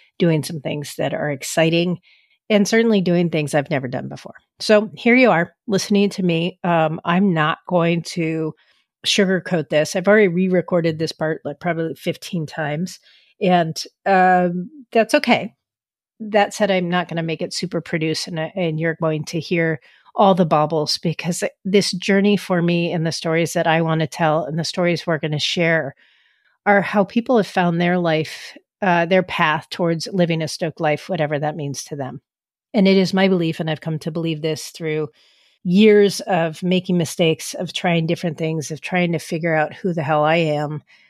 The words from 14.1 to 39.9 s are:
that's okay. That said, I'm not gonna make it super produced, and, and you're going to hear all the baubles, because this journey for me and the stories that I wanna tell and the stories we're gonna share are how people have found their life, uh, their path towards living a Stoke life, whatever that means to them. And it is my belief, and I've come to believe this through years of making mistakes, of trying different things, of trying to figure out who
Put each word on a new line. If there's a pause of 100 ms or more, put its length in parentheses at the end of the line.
that's
okay. (640)
That
said,
I'm
not
gonna
make
it
super
produced,
and,
and
you're
going
to
hear (340)
all
the
baubles,
because (200)
this
journey
for
me
and
the
stories
that
I
wanna
tell
and
the
stories
we're
gonna
share (720)
are
how
people
have
found
their
life, (260)
uh,
their
path
towards
living
a
Stoke
life,
whatever
that
means
to
them. (540)
And
it
is
my
belief,
and
I've
come
to
believe
this
through (540)
years
of
making
mistakes,
of
trying
different
things,
of
trying
to
figure
out
who